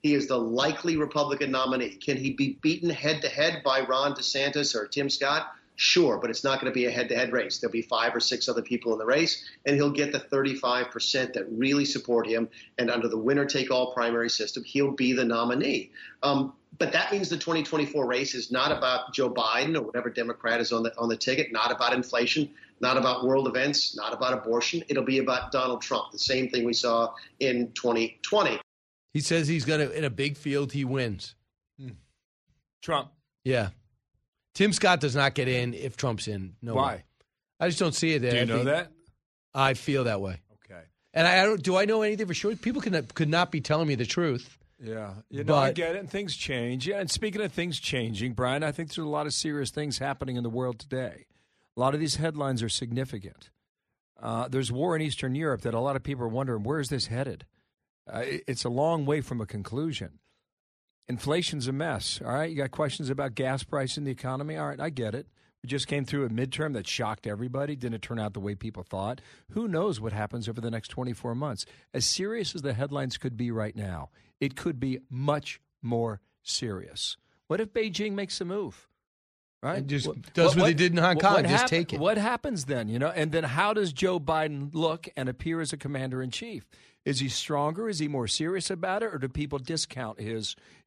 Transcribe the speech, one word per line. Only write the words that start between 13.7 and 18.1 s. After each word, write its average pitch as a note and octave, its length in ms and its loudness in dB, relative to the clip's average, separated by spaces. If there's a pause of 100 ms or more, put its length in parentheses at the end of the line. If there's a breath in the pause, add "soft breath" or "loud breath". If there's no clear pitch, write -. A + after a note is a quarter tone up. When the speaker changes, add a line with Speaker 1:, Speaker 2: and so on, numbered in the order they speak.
Speaker 1:
primary A#2 340 2
system, A2+ 360 -4
he'll C#3 280 2
be B2+ 220 2
the B2+ 100 2
nominee. A#2+ 680 2 (320 loud breath)
Um, C3+ 300 2 (260)
but E3 140 0
that E3 180 2
means G3 200 0
the E3 80 -2
twenty E3 240 0
twenty-four D3 440 0
race B2+ 280 0